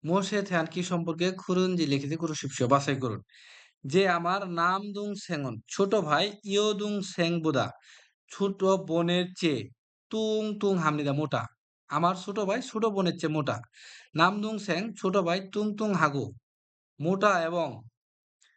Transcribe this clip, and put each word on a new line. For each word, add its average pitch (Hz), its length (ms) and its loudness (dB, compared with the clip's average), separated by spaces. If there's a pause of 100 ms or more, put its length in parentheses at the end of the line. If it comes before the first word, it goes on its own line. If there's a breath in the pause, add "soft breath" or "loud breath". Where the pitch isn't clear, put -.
মোশে 196 360 2
থ্যান 180 240 0
কি 175 180 -4
সম্পর্কে 170 480 0
খুরুনজি 185 560 0
লিখিতে 139 300 0
কুরুশিপসীয় 147 520 -2
বাছাই 139 260 4
করুন। 113 260 -4 (600 loud breath)
যে 180 260 4
আমার 180 400 0
নাম 175 320 0 (120)
দুং 208 220 -6
সেঙন 143 440 -6 (100)
ছোট 196 260 2
ভাই 175 360 2 (120)
ইয়ো 208 300 2
দুং 208 280 -2
সেং 170 400 0
বুদা 131 300 2 (600 loud breath)
ছোট 196 320 -2
বোনের 175 640 2 (140)
চেয়ে 135 300 0 (400)
তুং 214 500 -2
তুং 196 180 2
হামনিদা 147 360 0
মোটা। 139 320 -2 (420)
আমার 165 280 2
ছোট 196 240 -6
ভাই 208 220 0
ছোট 220 240 -2
বোনের 196 340 2
চেয়ে 156 140 -2
মোটা। 131 280 -2 (540 loud breath)
নাম 185 260 2
দুং 220 160 -4
সেং 190 440 -4
ছোট 190 160 2
ভাই 190 360 0
তুং 208 220 -2
তুং 208 180 -2
হাগু 143 400 0 (680)
মোটা 190 420 2
এবং 160 400 -2 (760 soft breath)